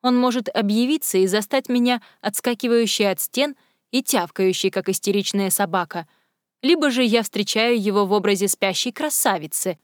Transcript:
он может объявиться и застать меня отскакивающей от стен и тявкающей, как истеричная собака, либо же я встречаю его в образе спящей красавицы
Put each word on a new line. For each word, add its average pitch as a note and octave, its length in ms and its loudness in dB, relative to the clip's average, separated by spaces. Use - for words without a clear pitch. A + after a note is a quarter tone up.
он B3 140 2
может B3 320 0
объявиться A3+ 680 0
и F#3+ 80 4
застать G#3 420 -2
меня B3 320 2
отскакивающей A3+ 880 0
от F#3 100 -6
стен C#4 360 -2
и C4 120 0
тявкающей, F#3+ 680 0
как - 180 -4
истеричная G3 640 -2
собака, F3 580 -2
либо D4+ 280 4
же B3 120 2
я A#3 200 2
встречаю A3 580 0
его G3+ 260 2
в F#3 60 0
образе G3+ 360 2
спящей G3 440 -2
красавицы F#3+ 920 -4